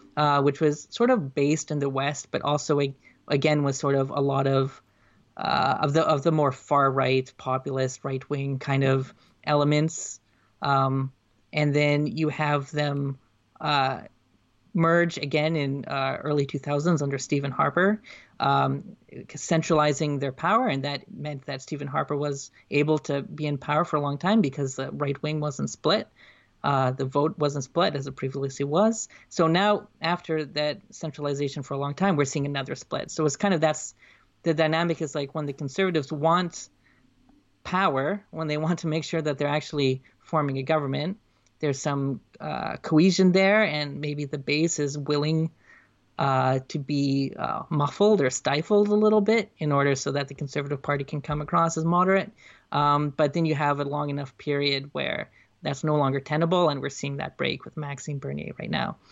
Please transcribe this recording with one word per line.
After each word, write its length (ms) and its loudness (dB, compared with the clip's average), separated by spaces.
uh, 240 4
which 220 2
was 260 2
sort 220 2
of 240 0
based 360 0
in 80 -2
the 120 0
West, 400 -4
but 100 -4
also, 400 0
a-, 140 -2
again, 360 2
was 120 0
sort 200 0
of 120 2
a 120 -4
lot 260 0
of, 340 2
uh, 460 0
of 100 2
the, 100 4
of 200 2
the 100 2
more 200 4
far 380 2
right, 460 2
populist, 680 -4
right 280 -6
wing 280 -2
kind 260 2
of 280 2
elements. 760 2
Um, 500 2
and 220 2
then 320 4
you 240 -2
have 400 -2
them, 480 -4
uh, 400 0
merge 440 4
again 360 0
in, 300 -2
uh, 380 -4
early 240 0
two 120 -6
thousands 440 0
under 160 -2
Stephen 320 -2
Harper, 500 2
um, 560 0
centralizing 840 2
their 140 -4
power. 340 2
And 180 -2
that 280 -8
meant 320 -10
that 160 -8
Stephen 260 -8
Harper 300 -4
was 340 -4
able 300 4
to 200 -2
be 240 -8
in 140 -2
power 260 0
for 120 -2
a 40 0
long 160 -2
time 240 2
because 360 -2
the 160 -6
right 300 -4
wing 180 -2
wasn't 280 -4
split, 400 -2
uh, 280 2
the 120 -4
vote 340 0
wasn't 260 -2
split 320 0
as 100 -6
it 60 -8
previously 520 -6
was. 440 2
So 180 2
now, 420 2
after 440 -2
that 360 -4
centralization 720 -4
for 120 -8
a 40 -4
long 160 -4
time, 220 2
we're 80 2
seeing 220 -2
another 280 -6
split. 360 -8
So 160 -2
it's 100 0
kind 180 2
of, 60 0
that's 340 0
the 120 2
dynamic, 480 0
is, 120 -6
like, 200 -6
when 120 -4
the 60 -6
conservatives 600 -2
want 560 0
power, 680 0
when 180 -6
they 100 -2
want 220 0
to 60 -6
make 180 0
sure 180 -2
that 160 -2
they're 100 0
actually 540 0
forming 380 -2
a 40 -4
government, 560 -2
there's 200 -2
some, 400 -2
uh, 360 -6
cohesion 560 4
there, 300 6
and 380 -2
maybe 240 -4
the 140 -6
base 400 0
is 200 -2
willing, 520 0
uh, 400 2
to 100 -6
be, 580 0
uh, 340 -6
muffled 500 2
or 100 2
stifled 580 2
a 60 2
little 260 4
bit 380 2
in 140 0
order 220 4
so 180 -4
that 160 -4
the 60 -14
Conservative 480 -6
Party 220 -2
can 160 -6
come 200 -6
across 360 0
as 80 -2
moderate. 460 2
Um, 400 2
but 220 0
then 120 2
you 100 2
have 260 0
a 40 -2
long 260 -4
enough 280 -8
period 540 -2
where 380 -6
that's 220 -4
no 100 2
longer 240 2
tenable, 500 2
and 120 -2
we're 80 -6
seeing 300 -8
that 180 -10
break 280 -4
with 120 -16
Maxime 420 -8
Bernier 400 -8
right 120 -10
now. 260 -4